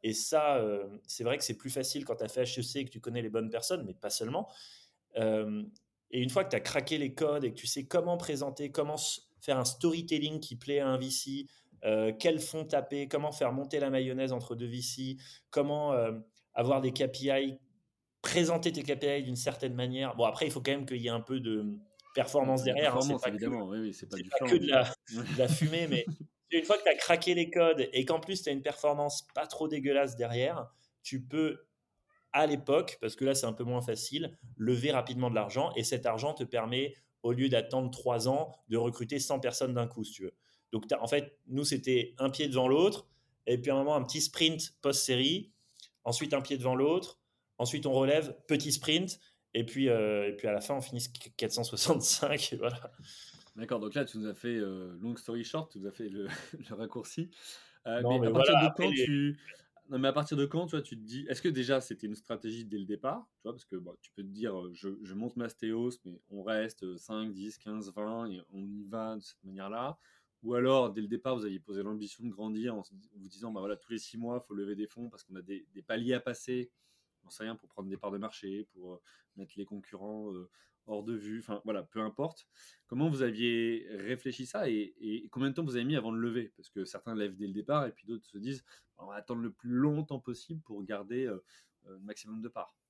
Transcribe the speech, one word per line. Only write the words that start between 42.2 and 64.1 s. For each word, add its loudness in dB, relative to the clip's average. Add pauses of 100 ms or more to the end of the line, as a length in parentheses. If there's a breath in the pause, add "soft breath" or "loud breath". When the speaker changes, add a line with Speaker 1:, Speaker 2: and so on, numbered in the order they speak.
Speaker 1:
pied -2
devant 4
l'autre 4 (380)
et 2
puis -2
à 4
un 4
moment, 2
un 2
petit -4
sprint 2
post-série, 2 (540 loud breath)
ensuite 0
un 2
pied -2
devant 2
l'autre, 2 (400)
ensuite 0
on 4
relève, 4 (100)
petit 2
sprint 2 (360 soft breath)
et 2
puis, 2
euh, 4
et -2
puis -4
à 4
la 2
fin, -2
on -2
finit -6 (100)
qu-, -16
quatre 0
cent -2
soixante-cinq 2
et -6
voilà. -4 (600 loud breath)
Speaker 2:
D'accord, -4
donc -6
là, 0
tu -10
nous -4
as -6
fait, -4
euh, -4
long -6
story -6
short, -6
tu -14
nous -8
as -8
fait -10
le, -6
<laughs> -12
le -8
raccourci. -8 (560 loud breath)
Euh, 0
Speaker 1:
Non, 4
Speaker 2:
mais 6
Speaker 1:
mais 4
Speaker 2:
à 4
partir 8
Speaker 1:
voilà, 8
Speaker 2:
de 6
Speaker 1:
après 0
Speaker 2:
quand 4
Speaker 1:
les 4
Speaker 2:
tu, 2 (500 loud breath)
non, -2
mais 4
à 2
partir 0
de 4
quand, -2
tu -8
vois, -2
tu -12
te -14
dis, -10
est-ce -4
que 0
déjà 2
c'était -8
une -6
stratégie -8
dès -8
le -6
départ, -6 (100)
tu -20
vois, -8
parce -16
que, -10
bon, -12
tu -20